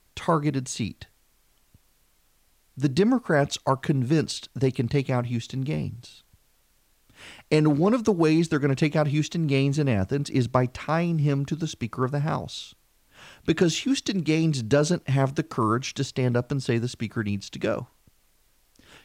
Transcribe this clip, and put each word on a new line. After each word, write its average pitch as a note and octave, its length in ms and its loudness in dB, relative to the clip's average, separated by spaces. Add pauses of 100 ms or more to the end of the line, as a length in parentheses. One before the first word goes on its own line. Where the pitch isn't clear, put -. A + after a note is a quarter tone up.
(160)
targeted D3 520 -2
seat - 400 -8 (1700)
the C#3 120 0
Democrats E3+ 760 2
are C3+ 120 2
convinced C3+ 760 -2
they C3 160 2
can B2 160 -2
take C#3 220 -2
out B2 180 0
Houston A#2+ 340 -6
Gaines. C3 600 -8 (1300)
And D3+ 260 4
one F#3+ 160 4
of A#3+ 120 0
the A3 60 4
ways E3 360 4
they're D3+ 120 0
gonna C3+ 160 2
take D3+ 200 0
out D3+ 120 2
Houston D3+ 380 0
Gaines C#3 320 2
in D3 100 2
Athens B2 420 0
is B2 180 2
by B2+ 200 2
tying E3 520 -2
him C#3+ 260 2
to D#3 100 -4
the D#3+ 120 -6
Speaker B2 360 -6
of B2+ 80 -2
the D3 100 -2
House. C#3+ 520 -6 (720)
Because E3 340 2
Houston B3 420 -2
Gaines D#3 420 0
doesn't D3 460 2
have C3+ 260 2
the D#3 80 -2
courage A#2+ 520 -2
to C#3 80 -4
stand B2+ 320 -2
up B2 160 -2
and C#3 120 -4
say A#2 140 0
the A#2 100 -2
Speaker A2+ 360 -6
needs G2+ 280 -4
to G2+ 80 -14
go. G#2 280 -4 (1160)